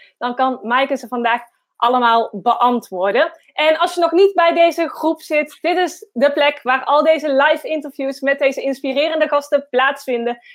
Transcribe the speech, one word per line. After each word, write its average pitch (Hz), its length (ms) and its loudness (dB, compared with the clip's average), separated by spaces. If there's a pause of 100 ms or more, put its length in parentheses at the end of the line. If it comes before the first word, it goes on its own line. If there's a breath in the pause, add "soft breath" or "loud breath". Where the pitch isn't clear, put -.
(180 soft breath)
Dan 240 180 -6
kan 262 260 -2
Maaike 262 360 -2
ze 247 100 -16
vandaag 240 340 -2 (340)
allemaal 233 580 2
beantwoorden. 233 960 0 (220 soft breath)
En 311 240 2
als 349 160 -2
je 349 60 -4
nog 330 120 2
niet 392 220 4
bij 339 200 2
deze 339 360 2
groep 320 320 -4
zit, 302 400 -4
dit 339 160 0
is 349 360 -4
de 277 180 2
plek 285 320 0
waar 254 200 0
al 294 200 2
deze 302 300 2
live 311 340 2
interviews 277 520 -6
met 277 200 -2
deze 277 220 0
inspirerende 285 680 -2
gasten 285 420 -2
plaatsvinden. 247 720 -2 (160 loud breath)